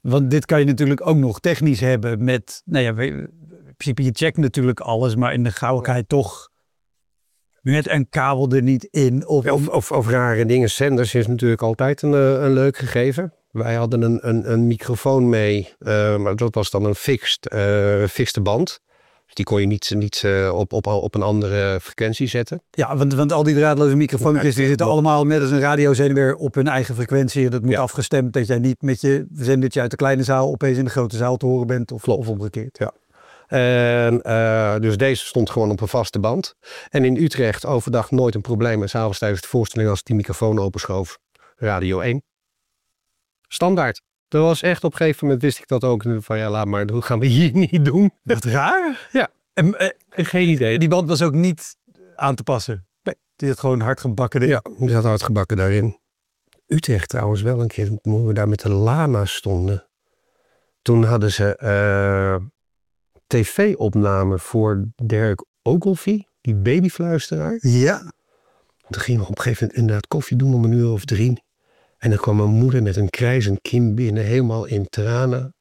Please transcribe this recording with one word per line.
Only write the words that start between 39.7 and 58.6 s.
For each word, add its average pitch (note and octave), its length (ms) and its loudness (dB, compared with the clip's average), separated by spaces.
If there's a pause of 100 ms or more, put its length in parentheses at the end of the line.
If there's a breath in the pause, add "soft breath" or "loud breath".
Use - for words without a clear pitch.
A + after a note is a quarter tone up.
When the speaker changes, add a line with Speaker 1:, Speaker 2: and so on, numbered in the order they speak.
Speaker 2:
als G2 80 -2
ik - 80 -10
die A2+ 100 0
microfoon G#2+ 420 -2
openschoof, F#2+ 600 -6 (380 soft breath)
Radio F#2 440 -2
één. A#2+ 220 -4 (1300)
Standaard. E3+ 540 0 (260)
Dat D3+ 140 2
was E3 200 2
echt, F3 220 -2
op E3 60 0
een - 60 -16
gegeven D#3+ 300 0
moment C3 160 2
wist C#3+ 160 0
ik - 100 -20
dat B2+ 160 -2
ook. A#2+ 200 0 (140)
Van, G#2+ 200 -6
ja, A2 120 -4
laat G#2+ 160 -2
maar, G2+ 200 -2
dat A#2 180 -4
gaan A#2 140 -2
we B2 80 0
hier C3+ 320 4
<laughs> F#3 120 4
niet D#3+ 140 2
doen. F3+ 260 4 (120)
Speaker 1:
Wat G#3+ 220 -2
raar. A#3+ 680 0
Speaker 2:
Ja. B3+ 160 0 (260)
Speaker 1:
En, F#3 240 2
eh, F#3+ 100 0 (220)
Speaker 2:
Geen F3+ 380 0
idee. B2 300 2
Speaker 1:
die D#3+ 100 2
band F3 200 2
was D#3 140 0
ook E3 120 2
niet E3+ 420 -2 (400)
aan C#3 180 0
te A#2 80 -10
passen. A2 440 -4 (160)
Speaker 2:
Nee. - 120 -6 (220)
Speaker 1:
Die C#3+ 120 -4
had C3 120 -2
gewoon B2+ 200 0
hard B2 200 -2
gebakken. B2 460 -2
Speaker 2:
Ja, C#3+ 160 2 (160)
die A#2+ 160 0
had A2+ 100 2
hard A2 180 2
gebakken G#2 340 0
daarin. G2 420 0 (680)
Utrecht C3+ 420 0
trouwens G#2+ 340 -2
wel A#2+ 180 0
een A#2 80 0
keer, G#2+ 340 -4
toen A2 240 0
we G#2+ 60 0
daar G#2 160 0
met G#2+ 120 0